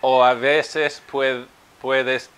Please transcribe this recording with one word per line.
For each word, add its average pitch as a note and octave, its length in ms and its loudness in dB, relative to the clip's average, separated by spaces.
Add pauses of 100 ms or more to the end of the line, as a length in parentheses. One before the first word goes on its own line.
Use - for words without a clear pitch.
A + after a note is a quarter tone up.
O C3 220 4
a B2+ 120 6
veces D3 760 -2
pued-, C3 360 -2 (360)
puedes C3 560 -2